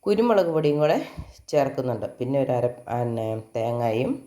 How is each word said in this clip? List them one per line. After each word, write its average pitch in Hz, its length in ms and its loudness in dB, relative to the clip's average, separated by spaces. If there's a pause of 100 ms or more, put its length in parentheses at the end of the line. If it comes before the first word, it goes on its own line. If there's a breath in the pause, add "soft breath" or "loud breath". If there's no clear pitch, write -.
കുരുമുളക് 208 500 4
പൊടിയും 151 260 2
കൂടെ 160 160 4 (540 loud breath)
ചേർക്കുന്നുണ്ട്. 127 540 0 (120)
പിന്നെ 131 260 -2
ഒരു 127 140 0
അര, 120 80 0 (240)
പിന്നെ 117 360 -2 (300)
തേങ്ങയും 117 560 0 (140)